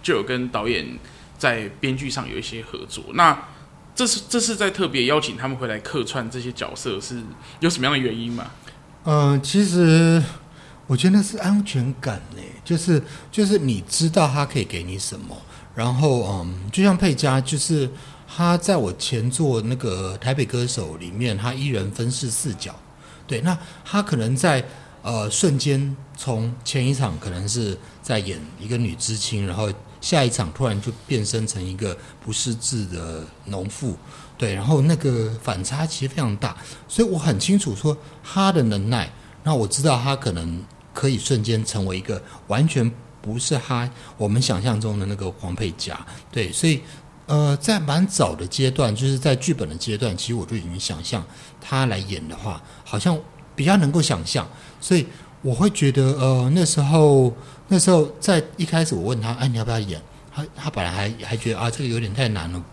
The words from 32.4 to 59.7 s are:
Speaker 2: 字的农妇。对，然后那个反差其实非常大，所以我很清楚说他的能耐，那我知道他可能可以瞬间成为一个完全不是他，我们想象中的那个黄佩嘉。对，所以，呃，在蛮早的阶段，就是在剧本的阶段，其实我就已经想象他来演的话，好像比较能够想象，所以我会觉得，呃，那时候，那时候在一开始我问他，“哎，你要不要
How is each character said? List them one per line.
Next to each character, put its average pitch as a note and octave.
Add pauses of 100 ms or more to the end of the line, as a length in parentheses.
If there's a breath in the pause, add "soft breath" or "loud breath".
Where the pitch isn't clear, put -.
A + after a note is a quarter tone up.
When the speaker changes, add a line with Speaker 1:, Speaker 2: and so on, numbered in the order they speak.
Speaker 2:
字 A2+
的 E2 (220)
农 G2
妇。 G#2 (400 loud breath)
对， G#2
然 G2
后 D3
那 D#3+
个 A#2 (120)
反 F#2+
差 C#3
其 C#3+
实 C3
非 -
常 A2+
大， F2+ (320 loud breath)
所 -
以 -
我 F#3
很 C#3
清 G3
楚 C3+
说 D3 (280 loud breath)
他 F#3+
的 E3
能 G#2
耐， A2+ (360 loud breath)
那 D#3
我 A#2
知 C3+
道 C3
他 C#3
可 C3+
能 E2+ (300)
可 -
以 B2+
瞬 A2+
间 A2+
成 G#2
为 F#2
一 F#2+
个 G2 (280 loud breath)
完 C3
全 A#2+ (300)
不 G#2+
是 C3+ (120)
他， A#2+ (300 loud breath)
我 G#2
们 G#2+
想 G#2
象 A2
中 G#2+
的 G2
那 G2+
个 F#2+
黄 F2+
佩 F#2
嘉。 - (360 loud breath)
对， G2
所 -
以， D3 (460 loud breath)
呃， D3
在 G#3
蛮 D#3
早 G#2
的 E2+
阶 C3
段， B2
就 B2
是 C3+
在 C3
剧 C3+
本 G#2+
的 D#2
阶 G#2
段， G#2
其 -
实 A#2
我 A2+
就 A#2
已 G#2
经 F2
想 D#2+
象 F#2+ (380 loud breath)
他 C3+
来 G#2
演 F#2+
的 D2+
话， F#2 (240 loud breath)
好 -
像 E3 (400)
比 C#3
较 F#3+
能 D3
够 E3
想 F#2
象， - (300 loud breath)
所 -
以 D3+ (380 loud breath)
我 C3
会 F3+
觉 D3
得， C3+ (120)
呃， C3
那 F3+
时 -
候， C#3+ (360 loud breath)
那 F#3+
时 F3+
候 D#3+
在 E3+ (140)
一 F3
开 E3
始 D#3
我 E2+
问 A2+
他 A2+
，“哎， C3
你 A#2
要 A2
不 G#2+
要 A2+